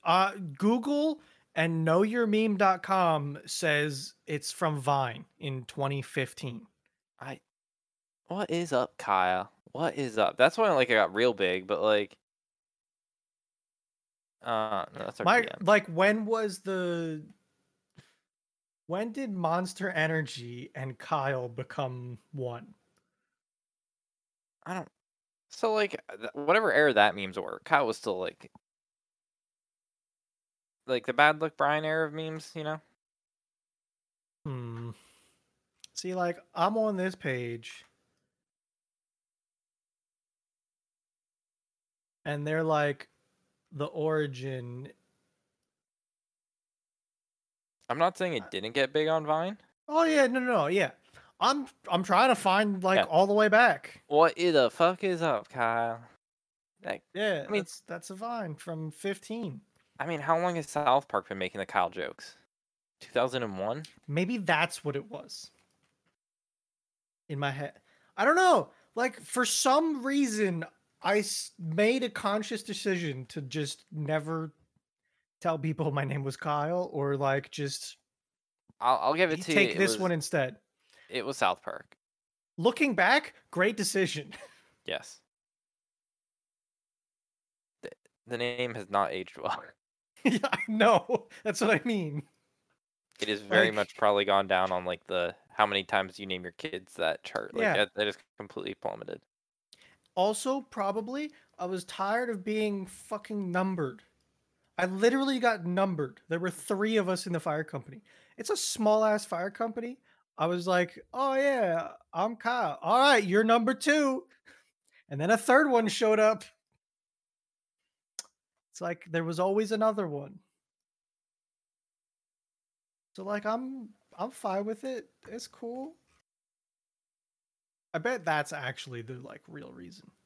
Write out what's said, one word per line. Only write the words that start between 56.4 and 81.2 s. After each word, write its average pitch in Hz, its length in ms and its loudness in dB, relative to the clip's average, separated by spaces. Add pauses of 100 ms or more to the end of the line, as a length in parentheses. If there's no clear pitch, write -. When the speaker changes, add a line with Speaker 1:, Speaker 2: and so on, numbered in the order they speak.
Speaker 2:
Like, - 200 -8 (100)
Speaker 1:
Yeah, 185 340 -2
Speaker 2:
I - 40 -6
mean 208 100 0
Speaker 1:
that's, - 260 -12
that's 165 240 -12
a 190 40 -12
Vine 214 400 -8
from 160 360 -10
fifteen. 196 720 -8 (380)
Speaker 2:
I 139 80 -4
mean, 165 120 -2
how 160 200 0
long 175 160 0
has 156 140 -6
South 139 380 2
Park 98 220 -2
been 98 80 -6
making 92 220 -6
the 95 60 -4
Kyle 90 240 0
jokes? - 460 -10 (640)
Two - 140 -20
thousand 127 300 0
and 101 140 -6
one? 113 260 -4 (240)
Speaker 1:
Maybe 180 300 -2
that's 170 460 -2
what 147 120 -4
it 143 140 -8
was. - 420 -16 (1800)
In 143 100 -6
my 143 120 0
head. 143 220 -6 (440)
I 202 80 2
don't 294 100 6
know. 349 340 6 (260)
Like, 240 260 -2
for - 240 -2
some 285 600 2
reason, 214 580 0 (380)
I 202 180 2
s-, - 400 -6
made 208 440 2
a 240 60 -2
conscious 214 520 -2
decision 170 640 -4
to - 140 -10
just 139 500 -6
never 156 640 -4 (880)
tell 165 160 0
people 151 340 -2
my 139 120 0
name 135 200 -4
was 135 140 -6
Kyle 160 560 -2
or, 139 240 -2
like, 139 340 0
just - 460 -8 (840)
Speaker 2:
I'll, 123 220 4
I'll 123 140 2
give 170 160 2
it 160 80 -2
Speaker 1:
y-, 185 40 -8
Speaker 2:
to 170 100 -2
Speaker 1:
take 196 160 4
Speaker 2:
you. - 60 -4
It - 20 -4
Speaker 1:
this 190 140 2
Speaker 2:
was - 80 -2
Speaker 1:
one 185 120 0
instead. 143 460 -2 (520)
Speaker 2:
it 120 160 -4